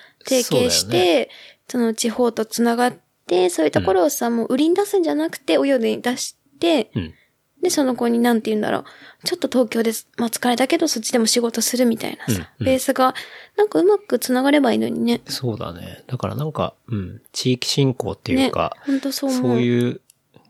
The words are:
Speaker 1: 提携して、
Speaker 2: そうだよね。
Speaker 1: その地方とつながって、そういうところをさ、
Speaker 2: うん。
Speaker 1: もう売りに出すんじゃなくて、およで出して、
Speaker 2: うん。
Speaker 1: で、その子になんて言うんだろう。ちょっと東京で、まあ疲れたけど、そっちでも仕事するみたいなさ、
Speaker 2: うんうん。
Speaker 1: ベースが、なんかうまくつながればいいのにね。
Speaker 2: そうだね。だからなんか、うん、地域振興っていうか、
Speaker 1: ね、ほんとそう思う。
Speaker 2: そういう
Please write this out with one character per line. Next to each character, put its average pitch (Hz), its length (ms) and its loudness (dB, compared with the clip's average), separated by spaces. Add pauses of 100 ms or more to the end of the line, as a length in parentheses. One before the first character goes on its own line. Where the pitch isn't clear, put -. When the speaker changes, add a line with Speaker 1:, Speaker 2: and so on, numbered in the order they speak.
(240)
Speaker 1:
提 254 200 0
携 190 260 2
し - 140 0
て、 98 40 -12
Speaker 2:
そ - 0 -
う 113 40 -6
だ - 60 4
よ 359 160 4
ね。 247 140 0 (400)
Speaker 1:
そ 254 100 -4
の 226 160 0
地 233 160 -4
方 240 200 0
と 226 140 -4
つ - 180 -4
な 233 140 2
が 247 100 2
っ 247 80 -2 (320)
て、 359 240 2
そ 330 120 -2
う - 20 4
い 294 40 4
う - 40 -4
と - 100 0
こ 381 120 2
ろ 359 100 4
を 294 60 2
さ、 - 180 -2
Speaker 2:
う - 20 0
ん。 233 60 0
Speaker 1:
も 226 100 -2
う 254 80 -2
売 262 40 2
り 311 100 2
に 349 80 2
出 403 100 2
す 403 100 0
ん 370 60 2
じ 311 80 0
ゃ 294 60 0
な 311 120 -2
く - 100 -12
て、 320 200 0
お 277 80 2
よ 269 140 2
で 220 160 0
出 247 200 -4
し - 200 -10 (240)
て、 330 340 2
Speaker 2:
う 101 60 -2
ん。 82 140 -8 (480)
Speaker 1:
で、 349 80 2
そ 302 140 2
の 254 100 0
子 240 140 0
に 233 100 2
な 240 160 4
ん 220 80 0
て 220 80 -4
言 214 60 0
う - 20 0
ん - 20 -2
だ - 120 -2
ろ - 60 0
う。 - 60 -10 (400)
ち - 100 -4
ょ - 20 -2
っ - 20 -4
と - 80 -2
東 254 240 0
京 233 140 0
で、 226 80 0 (240)
ま 240 100 -2
あ 226 40 -4
疲 - 180 -2
れ 240 80 0
た 262 100 0
け 330 120 2
ど、 330 100 0
そ - 100 -4
っ 220 60 -6
ち - 80 -6
で 247 80 4
も 226 60 2
仕 233 120 2
事 233 240 -2
す - 140 -2
る 247 100 4
み - 100 2
た - 120 -8
い - 100 -10
な - 80 -18
さ、 120 60 2
Speaker 2:
う - 20 0
ん 87 120 -4 (120)
う - 60 -6
ん。 - 20 0
Speaker 1:
ベ 262 80 4
ー 262 60 2
ス - 120 -2
が、 262 220 0 (420)
な 415 100 4
ん - 20 2
か 311 100 0
う 339 60 4
ま 403 140 4
く 247 200 -2
つ 254 140 -4
な 254 100 2
が 277 80 4
れ 294 100 6
ば 240 120 4
い 214 40 0
い - 40 0
の 226 80 -2
に 233 100 -4
ね。 233 300 0
Speaker 2:
そ 120 260 -4
う - 20 -6
だ 85 160 -8
ね。 87 360 -16
だ 123 100 -4
か - 80 -4
ら 101 80 -4
な 135 100 -4
ん 160 60 -6
か、 - 240 -4 (140)
う 113 80 -4
ん、 95 340 -8
地 - 220 0
域 - 160 -4
振 135 260 2
興 - 180 -4
っ - 60 -12
て - 140 -6
い 262 160 2
う - 20 -6
か、 - 240 -2
Speaker 1:
ね、 - 100 -20
ほ 277 100 -4
ん 269 60 -2
と 277 120 -6
そ 277 160 -4
う - 20 -2
思 254 80 -2
う。 254 40 -2
Speaker 2:
そ 123 160 2
う - 20 2
い 120 300 2
う 135 100 -8 (500)